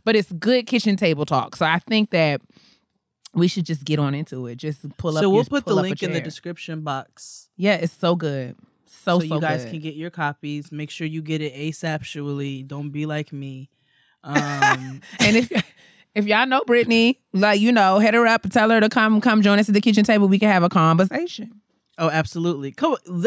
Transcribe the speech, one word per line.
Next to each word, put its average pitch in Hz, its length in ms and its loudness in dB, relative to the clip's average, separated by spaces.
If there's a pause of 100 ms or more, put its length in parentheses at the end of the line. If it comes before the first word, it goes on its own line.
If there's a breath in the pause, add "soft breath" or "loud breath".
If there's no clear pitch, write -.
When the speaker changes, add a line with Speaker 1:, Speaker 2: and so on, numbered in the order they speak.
Speaker 1:
but 226 100 2
it's 214 180 0
good 233 360 0
kitchen 214 280 0
table 160 300 0
talk. - 300 -2
So 160 100 0
I 165 140 2
think 214 300 -2
that 156 300 0 (960 soft breath)
we 175 140 2
should 170 180 -4
just 147 180 -6
get 151 140 -2
on 139 160 -2
into 131 320 -10
it. 120 100 -12
Just 151 320 -10 (100)
pull 156 180 -4
up 156 60 2
Speaker 2:
So 196 80 2
we'll 202 80 4
Speaker 1:
your, 240 80 2
Speaker 2:
put 285 180 -4
the - 60 -4
Speaker 1:
pull 202 100 2
up - 40 0
a 185 40 -4
Speaker 2:
link 151 160 -6
in 175 80 -4
the 165 60 -4
Speaker 1:
chair. 156 60 -6
Speaker 2:
description 160 580 -12
box. - 760 -12
Speaker 1:
Yeah, 196 180 0
it's 170 180 -4
so 180 220 0
good. 139 400 -6 (320)
So, - 320 -2
Speaker 2:
So 165 80 -2
Speaker 1:
so 156 80 -4
Speaker 2:
you 151 60 -2
guys 151 240 -2
Speaker 1:
good. 113 80 -14
Speaker 2:
can 160 80 -10
get 151 160 -10
your 165 140 -10
copies. 147 600 -8
Make 151 200 -10
sure 165 160 -8
you 156 140 -8
get 156 220 -6
it 147 120 -8
asap, 156 500 -8
surely. 143 580 -8
Don't 143 280 -12
be 147 160 -6
like 151 260 -6
me. 135 360 -14 (540)
Um, - 800 -2 (100)
Speaker 1:
<laughs> - 80 -10
And 214 180 4
if, 240 140 0 (640 soft breath)
if 214 120 -2
y'all 220 200 2
know 262 200 0
Brittany, 233 520 4 (140)
like, 202 280 2
you 233 120 4
know, 196 260 4
hit 214 160 4
her 233 140 4
up 226 160 2
and 190 80 -6
tell 220 180 4
her 226 100 4
to 214 80 4
come, 220 320 2
come 214 220 4
join 202 160 6
us 208 100 2
at 208 60 2
the 202 60 4
kitchen 208 240 4
table. 208 240 4
We 190 100 4
can 214 120 2
have 185 120 4
a 170 60 4
conversation. 190 920 0 (380)
Speaker 2:
Oh, 165 100 0
absolutely. 160 600 -4
Come, 294 240 -2 (120)
th-, 175 200 -2